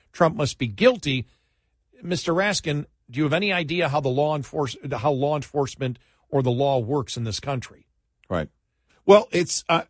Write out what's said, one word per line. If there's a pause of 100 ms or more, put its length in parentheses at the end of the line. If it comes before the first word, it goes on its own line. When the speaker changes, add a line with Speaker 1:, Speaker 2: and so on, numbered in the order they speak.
(120)
Speaker 1:
Trump
must
be
guilty." (760)
Mister
Raskin, (240)
do
you
have
any
idea
how
the
law
enforce-, (140)
how
law
enforcement (320)
or
the
law
works
in
this
country? (420)
Speaker 2:
Right. (580)
Well,
it's,
uh,